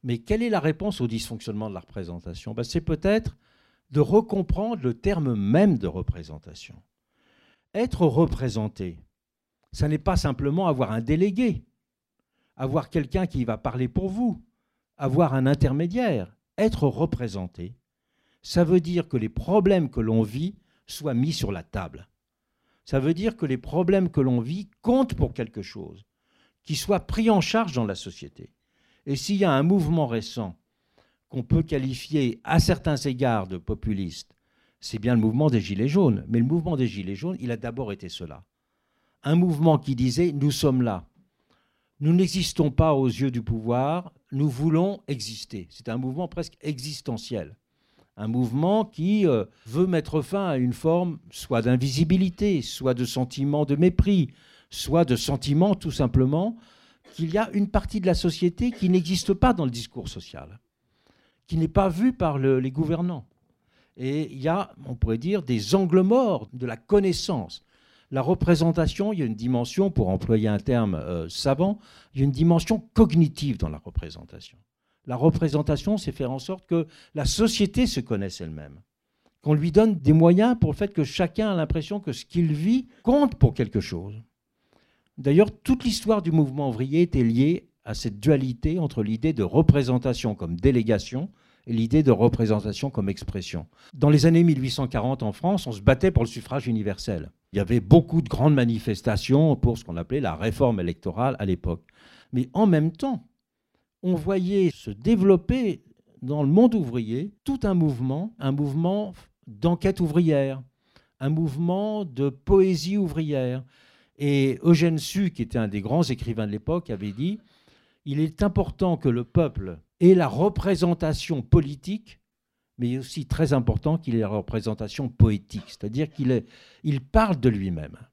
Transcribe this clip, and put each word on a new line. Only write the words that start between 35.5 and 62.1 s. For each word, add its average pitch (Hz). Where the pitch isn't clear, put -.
des 113
Gilets 101
jaunes. 147
Mais 117
le 117
mouvement 165
des 127
Gilets 95
jaunes, 165
il 123
a 113
d'abord 117
été 92
cela. 78
Un 151
mouvement 160
qui 135
disait : « 131
Nous 143
sommes 131
là. 98
Nous 151
n'existons 175
pas 156
aux 135
yeux 127
du 120
pouvoir, 123
nous 143
voulons 160
exister. » 107
C'est -
un 117
mouvement 131
presque 170
existentiel. 123
Un 107
mouvement 131
qui, 202
euh, 113
veut 151
mettre 156
fin 196
à 147
une 123
forme 170
soit -
d'invisibilité, 156
soit 131
de 123
sentiment 139
de 139
mépris, 180
soit 165
de 127
sentiment 143
tout 165
simplement 143
qu'il 160
y 196
a 214
une 202
partie 202
de 180
la 175
société 175
qui 185
n'existe 185
pas 254
dans 175
le 127
discours 117
social, 85
qui 160
n'est 160
pas 196
vue 196